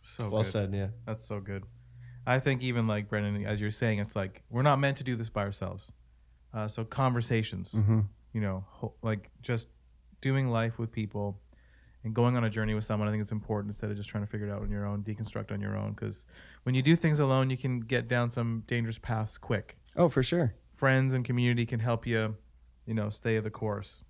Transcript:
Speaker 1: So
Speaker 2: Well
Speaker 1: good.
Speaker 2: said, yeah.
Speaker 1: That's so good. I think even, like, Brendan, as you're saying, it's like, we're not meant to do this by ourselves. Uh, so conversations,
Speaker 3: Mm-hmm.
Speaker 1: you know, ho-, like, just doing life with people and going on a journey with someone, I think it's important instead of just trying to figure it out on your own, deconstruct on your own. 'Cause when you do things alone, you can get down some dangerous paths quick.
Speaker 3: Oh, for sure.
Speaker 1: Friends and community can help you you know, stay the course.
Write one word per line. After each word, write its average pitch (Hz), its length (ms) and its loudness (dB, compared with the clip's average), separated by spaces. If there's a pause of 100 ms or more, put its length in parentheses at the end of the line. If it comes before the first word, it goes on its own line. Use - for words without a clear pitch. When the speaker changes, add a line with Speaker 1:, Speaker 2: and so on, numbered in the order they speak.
Speaker 1:
So - 280 -6
Speaker 2:
Well 110 140 2
Speaker 1:
good. 101 80 -2
Speaker 2:
said, 98 220 0
yeah. 98 140 0 (180)
Speaker 1:
That's 110 200 -8
so 104 160 -6
good. 98 220 -8 (600)
I 127 140 4
think 135 220 2
even, 120 260 2
like, 104 220 0
Brendan, 104 360 0
as 107 140 -2
you're 104 120 -2
saying, 110 280 0
it's 101 160 -4
like, 95 340 -4
we're 120 120 0
not 143 180 6
meant 139 180 2
to 135 60 -8
do 123 140 -2
this 113 120 -4
by 104 120 -2
ourselves. 98 500 -6 (600)
Uh, 110 160 -2
so 110 160 -6
conversations, 117 880 0
Speaker 3:
Mm-hmm. 110 280 4 (300)
Speaker 1:
you 113 100 -2
know, 95 280 -2
ho-, - 320 -10
like, 107 280 -4 (120)
just 117 260 -4 (540)
doing 135 260 2
life 113 320 0
with 113 120 -2
people 101 500 -4 (640)
and 110 80 -4
going 120 220 4
on 120 80 2
a 113 60 2
journey 107 240 0
with 107 120 0
someone, 107 220 0
I 107 40 2
think 107 100 0
it's 101 100 -4
important 104 400 -2
instead 107 200 -6
of 101 60 -4
just 104 120 -8
trying 104 140 -4
to 101 60 -6
figure 104 180 -4
it 101 40 -4
out 101 100 -4
on 104 80 -4
your 101 160 -2
own, 101 180 -2
deconstruct 107 480 -6
on 101 100 -4
your 101 160 -4
own. 104 180 -4
'Cause 104 300 -8 (380)
when 127 120 0
you 131 60 4
do 160 160 8
things 156 220 4
alone, 131 300 4
you 127 80 0
can 127 220 -2
get 117 300 0
down 120 200 2
some 117 380 -2
dangerous 117 300 0
paths 110 400 -2
quick. - 400 -2 (180)
Speaker 3:
Oh, 170 140 6
for 131 120 4
sure. 143 320 2 (220)
Speaker 1:
Friends 131 380 4
and 127 100 2
community 120 420 2
can 117 140 -2
help 113 260 0
you 110 300 0 (500)
you 110 80 -4
know, 107 160 0
stay 110 300 0
the 107 100 -4
course. 104 600 -6